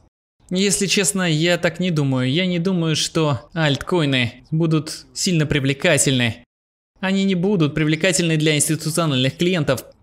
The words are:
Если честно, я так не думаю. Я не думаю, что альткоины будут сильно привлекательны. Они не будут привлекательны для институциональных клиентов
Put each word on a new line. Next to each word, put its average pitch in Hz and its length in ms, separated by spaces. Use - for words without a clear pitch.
Если 190 380
честно, 185 420
я 165 280
так 165 220
не 180 120
думаю. 131 400
Я 175 140
не 180 140
думаю, 165 360
что 147 580
альткоины 143 1000
будут 160 600
сильно 160 320
привлекательны. 135 960
Они 196 240
не 196 120
будут 170 400
привлекательны 160 640
для 156 180
институциональных 147 840
клиентов 175 460